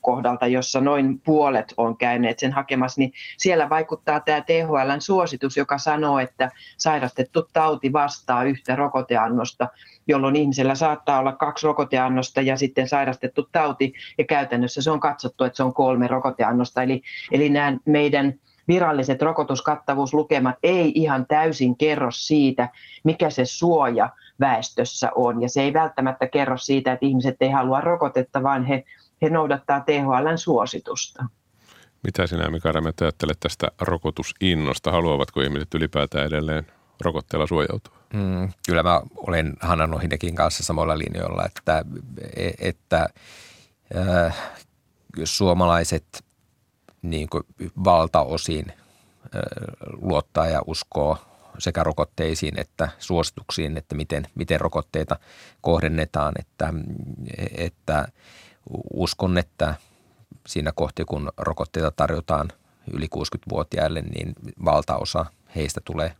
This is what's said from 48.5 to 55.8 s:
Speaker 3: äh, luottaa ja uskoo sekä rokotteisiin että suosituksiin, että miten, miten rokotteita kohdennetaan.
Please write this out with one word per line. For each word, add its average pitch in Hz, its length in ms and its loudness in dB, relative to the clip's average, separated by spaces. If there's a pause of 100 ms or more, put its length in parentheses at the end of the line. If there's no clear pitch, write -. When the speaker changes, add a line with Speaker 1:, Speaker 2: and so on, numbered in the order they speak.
Speaker 3:
äh, - 80 -18 (1160)
luottaa 80 560 0
ja 78 180 0
uskoo 78 520 -2 (400)
sekä 85 260 -2
rokotteisiin 80 760 -2
että - 280 -4 (100)
suosituksiin, 80 800 -4
että 76 180 -10
miten, 73 400 -4
miten 80 260 -2
rokotteita - 560 -2 (440)
kohdennetaan. 78 800 0